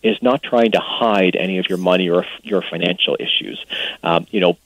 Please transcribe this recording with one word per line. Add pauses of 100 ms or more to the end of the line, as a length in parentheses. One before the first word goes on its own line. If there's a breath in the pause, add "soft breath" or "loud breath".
is
not
trying
to
hide
any
of
your
money
or
f-,
your
financial
issues. (380 loud breath)
Um,
you
know